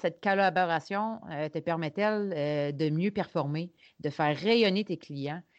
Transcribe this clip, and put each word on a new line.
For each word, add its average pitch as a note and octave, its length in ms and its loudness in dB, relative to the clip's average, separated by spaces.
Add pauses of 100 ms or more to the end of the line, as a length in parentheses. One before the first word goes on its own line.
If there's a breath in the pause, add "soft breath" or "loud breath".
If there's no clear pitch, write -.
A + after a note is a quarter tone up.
cette F3 220 -2
collaboration, G3 960 2 (100)
euh, D3+ 200 -4
te D#3+ 80 -6
permet-elle, F#3 760 -2
euh, D3 380 0
de D3+ 160 0
mieux E3+ 220 2
performer, E3+ 600 -4 (300 soft breath)
de - 80 -4
faire D3+ 260 2
rayonner G#3 480 4
tes F3+ 140 -4
clients D3 460 -8 (160)